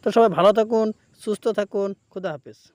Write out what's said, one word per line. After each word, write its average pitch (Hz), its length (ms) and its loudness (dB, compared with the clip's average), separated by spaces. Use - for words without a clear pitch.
তো - 120 -4
সবাই 226 220 4
ভালো 180 220 6
থাকুন, 220 280 0
সুস্থ 208 200 -6
থাকুন, 202 300 -4
খুদা 185 220 -8
হাফেজ। 123 240 -20